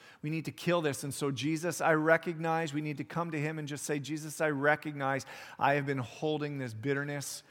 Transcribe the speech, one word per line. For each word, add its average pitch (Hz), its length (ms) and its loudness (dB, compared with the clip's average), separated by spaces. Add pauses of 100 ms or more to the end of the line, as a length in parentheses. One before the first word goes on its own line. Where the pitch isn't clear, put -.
(220)
We 151 80 -4
need 160 160 -2
to 151 60 -6
kill 175 280 2
this." 147 240 0
And 139 80 -6
so, 143 180 -2
"Jesus, 151 520 -2
I 139 120 6
recognize," 160 760 2
we 147 80 -2
need 151 160 -4
to 143 80 -6
come 170 280 -4
to 156 60 -2
him 156 200 -2
and 151 100 -6
just 143 160 -8
say, 147 140 0
"Jesus, 151 420 -6
I 156 100 4
recognize 143 760 2 (320)
I 139 160 6
have 143 100 2
been 139 140 0
holding 147 580 -2
this 127 160 -4
bitterness 139 800 -2